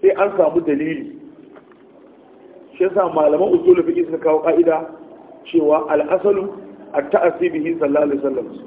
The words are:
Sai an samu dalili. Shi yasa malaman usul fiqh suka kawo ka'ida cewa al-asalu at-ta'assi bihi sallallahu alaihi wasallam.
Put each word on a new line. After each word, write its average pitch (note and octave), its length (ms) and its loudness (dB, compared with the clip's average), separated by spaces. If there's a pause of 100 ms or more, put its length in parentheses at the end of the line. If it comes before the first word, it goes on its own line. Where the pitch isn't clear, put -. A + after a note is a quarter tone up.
Sai F#3+ 100 4
an G3 260 0
samu D#3+ 240 2
dalili. D3 640 -6 (1500)
Shi - 80 -2
yasa F#3+ 300 0
malaman D#3 400 2
usul F3 320 6
fiqh E3+ 200 0
suka D#3+ 120 -6
kawo D#3 240 2
ka'ida E3 480 2 (560)
cewa D3+ 480 2
al-asalu F#3 540 0 (440)
at-ta'assi E3+ 580 -2
bihi D#3+ 280 -4
sallallahu D3 320 0
alaihi C#3 120 -2
wasallam. B2+ 240 -4 (200)